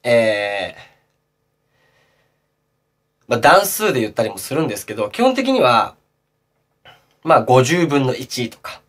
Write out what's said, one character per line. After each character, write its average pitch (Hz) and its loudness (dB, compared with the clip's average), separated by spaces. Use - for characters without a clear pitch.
え 101 0
ー、 - -20
ま 120 0
あ、 110 -4
段 185 6
数 202 -2
で 131 -2
言 107 -2
っ - -10
た 117 -2
り 107 -2
も 98 -14
す - -10
る 156 -2
ん 143 -4
で 104 -8
す - -16
け 107 -12
ど、 104 -6
基 - -10
本 254 2
的 262 -2
に 247 0
は、 120 2
ま 160 2
あ、 117 2
五 127 4
十 165 0
分 139 0
の 127 -2
一 123 -8
と - -16
か - -18